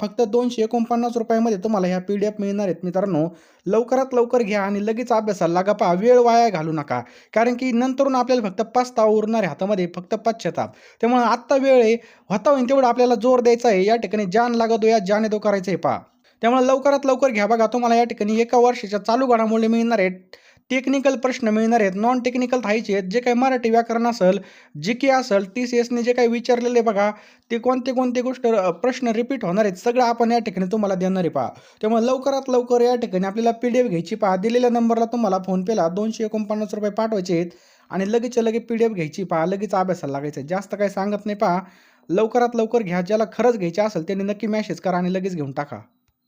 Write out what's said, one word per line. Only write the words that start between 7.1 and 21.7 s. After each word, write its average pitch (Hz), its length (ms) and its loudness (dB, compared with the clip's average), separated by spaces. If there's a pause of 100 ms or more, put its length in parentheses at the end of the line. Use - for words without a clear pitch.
कारण 233 220 2
की 254 180 -4
नंतरून 262 420 0
आपल्याला 247 340 0
फक्त 190 140 -6
पस्तावा 247 460 0
उरणार 214 320 2
आहे 185 80 0
हातामध्ये, 185 460 -2
फक्त 175 200 -6
पश्चाताप. 214 560 -4 (300)
त्यामुळे 247 220 2
आत्ता 240 340 0
वेळ 262 260 4
आहे, 226 120 4 (340)
होता 202 220 0
होईन 269 140 2
तेवढा 262 240 2
आपल्याला 247 260 2
जोर 247 260 2
द्यायचा 233 280 4
आहे. 190 160 4
या 220 120 2
ठिकाणी 214 360 -4
जान 233 220 2
लागतो 226 320 0
या 226 120 4
जाने 208 300 0
दो 208 100 -2
करायचं 202 320 -2
आहे 170 60 -2
पहा. 139 240 -2 (400)
त्यामुळे 254 260 2
लवकरात 277 400 2
लवकर 262 240 2
घ्या 208 160 0
बघा, 226 200 2
तुम्हाला 240 280 2
या 240 100 4
ठिकाणी 220 360 -2
एका 233 180 2
वर्षाच्या 233 400 2
चालू 233 280 0
घडामोडी 226 400 2
मिळणार 233 320 2
आहेत, 185 140 2 (580)
टेक्निकल 262 460 0
प्रश्न 247 320 -2
मिळणार 226 320 2